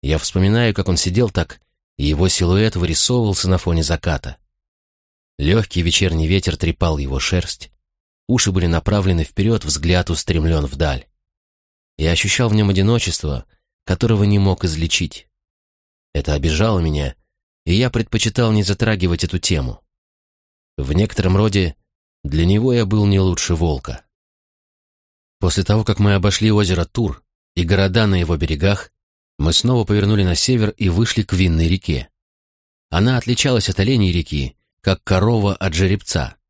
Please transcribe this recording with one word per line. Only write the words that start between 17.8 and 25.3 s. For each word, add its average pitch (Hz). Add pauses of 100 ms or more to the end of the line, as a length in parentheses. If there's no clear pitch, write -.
предпочитал 113
не 107
затрагивать 95
эту 90
тему. 65 (960)
В 69
некотором 95
роде 98 (480)
для 76
него 107
я 117
был 101
не 98
лучше 90
волка. 78 (1300)